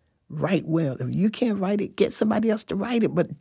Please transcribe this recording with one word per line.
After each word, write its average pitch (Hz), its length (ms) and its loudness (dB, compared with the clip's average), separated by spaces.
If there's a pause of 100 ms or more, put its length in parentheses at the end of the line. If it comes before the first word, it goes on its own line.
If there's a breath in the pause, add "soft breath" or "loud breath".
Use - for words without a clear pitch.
(280)
Write 156 360 0
well. 160 340 0
If 123 160 -4
you 185 160 2
can't 220 280 0
write 196 220 0
it, - 160 -6
get - 160 2
somebody 220 380 2
else 214 140 -2
to - 100 -6
write 233 280 0
it, 147 120 0
but 170 140 2 (120)